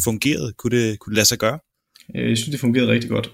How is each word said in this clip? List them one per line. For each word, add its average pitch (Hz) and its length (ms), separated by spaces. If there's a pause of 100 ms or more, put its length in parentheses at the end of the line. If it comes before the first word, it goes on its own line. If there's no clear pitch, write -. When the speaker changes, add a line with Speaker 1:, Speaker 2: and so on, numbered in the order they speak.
Speaker 1:
fungerede? 120 540
Kunne 120 200
det, 110 220
kunne - 120
det 104 60
lade 107 100
sig 117 100
gøre? 120 220 (560)
Speaker 2:
Øh, 117 140
jeg 113 80
synes, 113 120
det 139 100
fungerede 120 320
rigtig 117 180
godt. 110 240